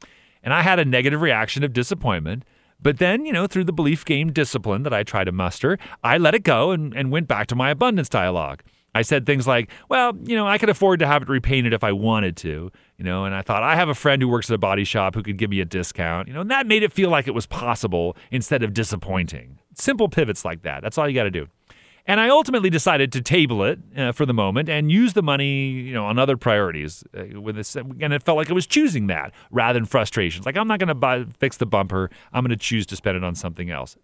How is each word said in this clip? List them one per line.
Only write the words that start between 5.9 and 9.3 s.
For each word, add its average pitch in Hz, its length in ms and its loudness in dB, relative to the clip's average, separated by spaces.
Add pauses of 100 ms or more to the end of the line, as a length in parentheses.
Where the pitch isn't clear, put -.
I 120 140 4
let 170 160 4
it 220 80 2
go 147 300 4
and, 156 220 -4
and 131 160 -2
went 156 180 -2
back 104 180 0
to 123 80 -4
my 127 160 0
abundance 180 400 0
dialogue. 87 520 -2 (320)
I 113 80 4
said 131 220 0
things 135 220 2